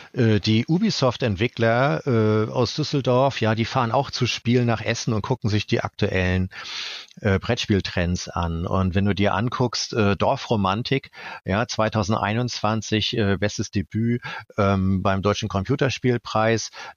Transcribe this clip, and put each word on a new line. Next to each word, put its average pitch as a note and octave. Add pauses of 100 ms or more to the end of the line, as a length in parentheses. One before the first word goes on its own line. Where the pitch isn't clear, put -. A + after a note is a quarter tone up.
(120)
äh, A2
die A2
Ubisoft-Entwickler, B2+
äh, A2
aus B2+
Düsseldorf, C3
ja, A2
die A2+
fahren A#2
auch C#3
zu -
Spielen A#2+
nach A#2
Essen A#2
und G#2+
gucken -
sich G#2+
die -
aktuellen, F#2 (720)
äh, G2
Brettspieltrends F2+
an. E2
Und F#2
wenn G2
du G2+
dir G2+
anguckst, A#2
äh, G2+
Dorfromantik, A2 (340)
ja, G#2
zweitausendeinundzwanzig, A2
äh, G2
bestes G#2
Debüt, A2+ (360)
ähm, F#2+
beim F#2+
Deutschen G#2
Computerspielpreis, A2+ (280)